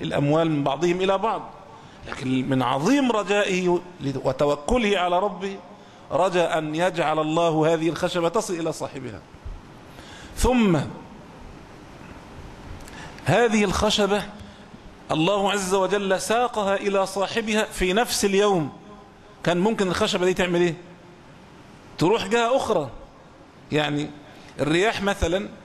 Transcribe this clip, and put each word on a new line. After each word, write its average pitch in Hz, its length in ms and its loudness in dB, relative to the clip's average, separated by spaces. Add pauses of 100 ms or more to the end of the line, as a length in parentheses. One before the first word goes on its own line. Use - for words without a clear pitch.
الأموال 156 500 2
من 143 120 0
بعضهم 170 380 0
إلى 196 160 2
بعض، 196 320 -4 (580)
لكن 131 420 -2
من 131 120 2
عظيم 190 500 2
رجائه 190 680 2 (240)
وتوكله 147 960 0
على 175 200 2
ربه 190 380 -4 (540)
رجى 175 300 2
أن 156 340 0
يجعل 160 440 0
الله 156 540 2
هذه 160 160 0
الخشبة 170 400 0
تصل 196 240 -2
إلى 160 180 -4
صاحبها. 131 480 -10 (1200)
ثم 220 400 4 (2500)
هذه 214 380 4
الخشبة 202 600 2 (880)
الله 190 400 2
عز 196 220 0
وجل 190 480 2
ساقها 214 540 0
إلى 196 300 0
صاحبها 214 580 -2
في 185 300 -2
نفس 220 320 0
اليوم. 196 440 4 (720)
كان 175 140 2
ممكن 196 300 2
الخشبة 180 380 0
دي 185 80 4
تعمل 175 280 2
إيه؟ 170 140 2 (1200)
تروح 190 300 2
جهة 233 280 2
أخرى. 175 340 0 (840)
يعني 147 380 0 (500)
الرياح 175 420 2
مثلًا 196 480 -2 (160)